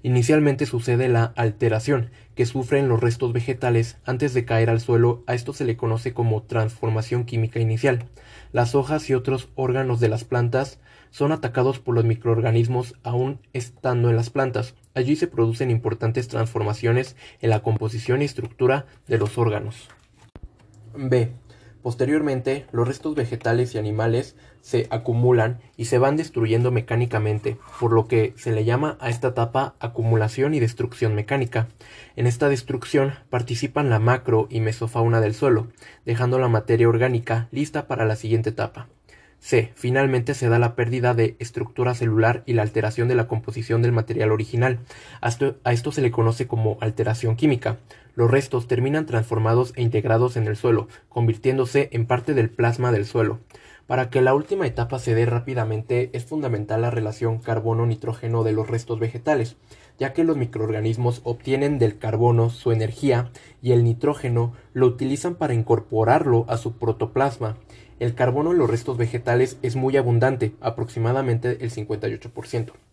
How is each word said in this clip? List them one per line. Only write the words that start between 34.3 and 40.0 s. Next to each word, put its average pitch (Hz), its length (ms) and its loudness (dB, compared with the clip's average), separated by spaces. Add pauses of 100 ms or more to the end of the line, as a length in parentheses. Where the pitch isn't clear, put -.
y 117 100 -2
mesofauna 113 580 0
del 110 140 2
suelo, 117 340 2 (380)
dejando 123 320 0
la 127 120 2
materia 117 380 4
orgánica 117 640 0
lista 143 360 -4
para 113 180 -2
la 107 100 0
siguiente 113 360 -2
etapa. 113 360 -8 (520)
C. 113 340 0
Finalmente 131 640 0